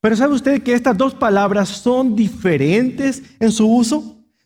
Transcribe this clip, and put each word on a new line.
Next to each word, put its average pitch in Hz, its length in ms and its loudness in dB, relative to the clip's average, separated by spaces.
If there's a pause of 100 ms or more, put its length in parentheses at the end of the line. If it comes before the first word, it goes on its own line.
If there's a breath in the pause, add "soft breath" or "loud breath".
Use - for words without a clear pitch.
Pero 220 160 0
¿sabe 285 180 2
usted 269 280 0
que 240 120 -2
estas 240 220 0
dos 269 180 0
palabras 202 540 0
son 254 480 -2
diferentes 214 1040 -2 (160 loud breath)
en 226 140 2
su 220 140 2
uso? 240 520 0 (280)